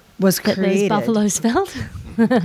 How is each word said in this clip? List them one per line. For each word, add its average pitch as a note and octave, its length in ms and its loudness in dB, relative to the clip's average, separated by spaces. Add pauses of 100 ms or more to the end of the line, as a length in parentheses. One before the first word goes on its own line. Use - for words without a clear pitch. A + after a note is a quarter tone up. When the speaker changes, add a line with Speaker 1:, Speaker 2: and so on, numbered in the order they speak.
(200)
Speaker 1:
was F#3+ 180 2
Speaker 2:
That - 80 -6
those G#3+ 120 0
Speaker 1:
created. G3 320 2
Speaker 2:
buffaloes G#3 500 0
felt? D4+ 320 0
<laughs> - 440 -12 (300)